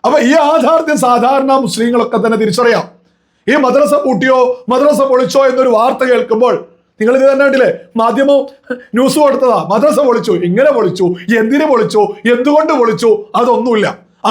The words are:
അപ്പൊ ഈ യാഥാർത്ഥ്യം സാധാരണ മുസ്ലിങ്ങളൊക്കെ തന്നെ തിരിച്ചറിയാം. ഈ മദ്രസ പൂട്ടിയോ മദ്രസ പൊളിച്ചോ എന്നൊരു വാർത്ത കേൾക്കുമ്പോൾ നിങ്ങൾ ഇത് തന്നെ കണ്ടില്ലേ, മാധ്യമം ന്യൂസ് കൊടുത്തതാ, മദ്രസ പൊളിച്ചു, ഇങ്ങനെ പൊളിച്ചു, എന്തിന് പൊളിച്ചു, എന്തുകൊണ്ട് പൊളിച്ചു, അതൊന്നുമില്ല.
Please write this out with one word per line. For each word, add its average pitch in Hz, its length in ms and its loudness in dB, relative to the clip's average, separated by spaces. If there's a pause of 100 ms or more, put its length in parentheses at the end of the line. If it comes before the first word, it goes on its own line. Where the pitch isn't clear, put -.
അപ്പൊ 277 120 2 (100)
ഈ 262 120 2
യാഥാർത്ഥ്യം 302 580 0 (100)
സാധാരണ 262 440 0 (140)
മുസ്ലിങ്ങളൊക്കെ 233 580 -2
തന്നെ 220 180 -2
തിരിച്ചറിയാം. 226 440 0 (680)
ഈ 277 120 2
മദ്രസ 277 300 0 (120)
പൂട്ടിയോ 262 320 0 (340)
മദ്രസ 285 280 2 (100)
പൊളിച്ചോ 262 400 0
എന്നൊരു 254 260 0
വാർത്ത 247 360 0
കേൾക്കുമ്പോൾ 226 440 0 (440)
നിങ്ങൾ 220 180 0
ഇത് 262 120 2
തന്നെ 269 160 2
കണ്ടില്ലേ, 262 240 2 (300)
മാധ്യമം 269 400 2 (580)
ന്യൂസ് 262 240 0
കൊടുത്തതാ, 269 360 2 (140)
മദ്രസ 226 260 2 (100)
പൊളിച്ചു, 226 260 0 (140)
ഇങ്ങനെ 240 300 2
പൊളിച്ചു, 190 280 -2 (340)
എന്തിന് 269 320 0
പൊളിച്ചു, 214 300 0 (320)
എന്തുകൊണ്ട് 294 460 0
പൊളിച്ചു, 226 300 0 (300)
അതൊന്നുമില്ല. 226 480 0 (420)